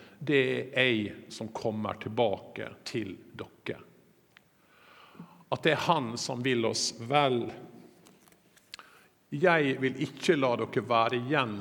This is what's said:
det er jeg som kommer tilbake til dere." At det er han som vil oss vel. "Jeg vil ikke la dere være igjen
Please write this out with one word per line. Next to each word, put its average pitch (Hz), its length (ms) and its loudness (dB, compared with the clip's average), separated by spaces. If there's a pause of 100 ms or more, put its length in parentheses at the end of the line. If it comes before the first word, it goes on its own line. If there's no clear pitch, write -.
(180)
det 131 520 2
er 131 160 2
jeg 110 280 0 (200)
som 110 160 -10
kommer 107 480 -4
tilbake 113 680 -2 (180)
til 101 300 -6 (180)
dere." - 460 -12 (1700)
At - 160 -2
det 156 80 6
er - 140 0
han 135 300 0
som 123 240 -6
vil 123 240 2
oss - 260 -2 (180)
vel. 135 380 2 (1900)
"Jeg 147 480 4
vil 131 240 0
ikke - 320 2
la 131 140 2 (100)
dere 110 240 -2
være 117 380 4
igjen 127 360 0